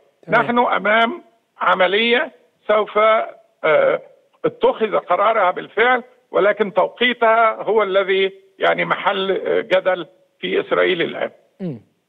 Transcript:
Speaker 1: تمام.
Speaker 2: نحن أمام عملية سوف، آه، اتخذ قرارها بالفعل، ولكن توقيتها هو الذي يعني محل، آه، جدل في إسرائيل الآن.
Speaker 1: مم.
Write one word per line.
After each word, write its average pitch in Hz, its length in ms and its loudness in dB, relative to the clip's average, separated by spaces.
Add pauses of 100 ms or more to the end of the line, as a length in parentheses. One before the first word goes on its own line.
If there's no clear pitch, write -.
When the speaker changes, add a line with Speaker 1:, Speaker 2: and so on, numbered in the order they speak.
(280)
Speaker 1:
تمام. 214 180 2
Speaker 2:
نحن 240 140 -2
أمام 226 600 0 (400)
عملية 214 680 0 (360)
سوف، 208 300 0
آه، 208 1040 0 (440)
اتخذ 208 520 0
قرارها 196 540 0
بالفعل، 240 520 -2 (280)
ولكن 202 420 0
توقيتها 226 880 0
هو 208 200 0
الذي 190 480 0 (280)
يعني 170 260 0
محل، 190 460 -2
آه، - 300 -2
جدل 180 460 -2 (320)
في 190 280 -4
إسرائيل 175 340 0
الآن. - 280 -6 (300)
Speaker 1:
مم. 151 220 -10 (280)